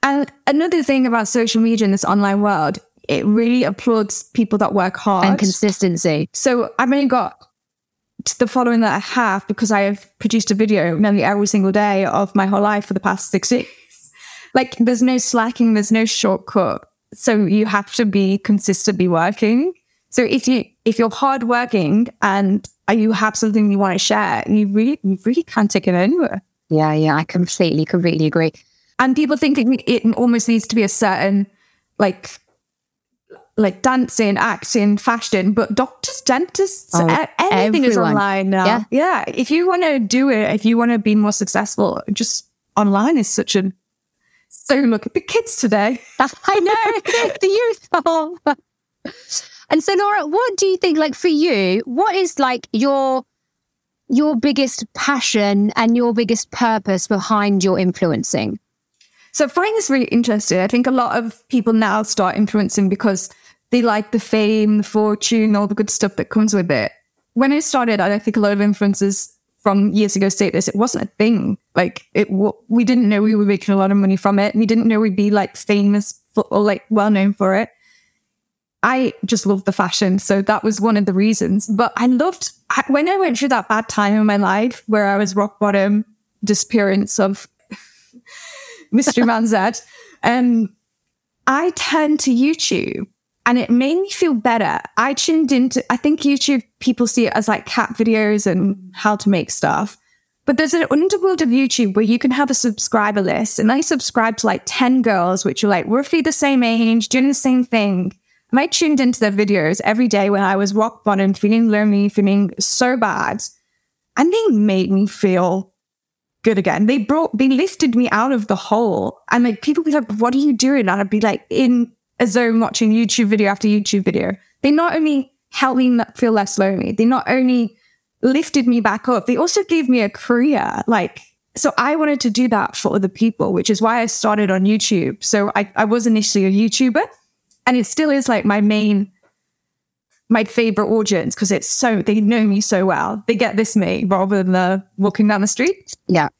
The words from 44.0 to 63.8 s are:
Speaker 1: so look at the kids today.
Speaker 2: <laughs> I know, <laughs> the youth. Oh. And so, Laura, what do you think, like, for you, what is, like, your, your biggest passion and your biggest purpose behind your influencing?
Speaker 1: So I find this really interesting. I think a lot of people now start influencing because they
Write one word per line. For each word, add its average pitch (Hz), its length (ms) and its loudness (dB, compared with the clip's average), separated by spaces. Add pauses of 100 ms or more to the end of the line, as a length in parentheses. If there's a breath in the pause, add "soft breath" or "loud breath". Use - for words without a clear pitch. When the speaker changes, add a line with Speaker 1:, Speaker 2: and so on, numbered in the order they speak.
Speaker 1:
so - 260 -4
look 233 300 0
at - 80 -10
the 359 80 -2
kids - 360 -4
today. 214 520 0
Speaker 2:
<laughs> - 100 -20
I 381 400 0
know, 440 760 0
<laughs> - 80 -8
the 381 60 0
youth. 440 420 -2 (160)
Oh. 330 320 -2 (1300 loud breath)
And 302 140 0
so, 392 140 -2
Laura, 403 300 0
what 403 300 -2
do 403 80 2
you 381 120 2
think, 349 200 0
like, 302 180 -2
for - 120 -4
you, 233 580 0
what 349 300 -2
is, 370 240 -2
like, 254 320 -2
your, 262 520 0 (840)
your 294 260 2
biggest 254 580 -2
passion 208 840 0
and 226 200 2
your 240 180 0
biggest 226 380 -2
purpose 208 560 -2
behind 202 560 0
your 185 160 2
influencing? 175 800 -2 (720 soft breath)
Speaker 1:
So 302 140 0
I - 20 -4
find 403 280 -2
this 440 140 -2
really 262 160 2
interesting. 220 540 0
I 185 80 0
think 247 200 0
a 262 40 0
lot 247 260 0
of 226 320 -8
people 226 240 0
now 214 300 0
start 190 340 -2
influencing 202 520 0
because 196 400 -2 (420 soft breath)
they 247 100 2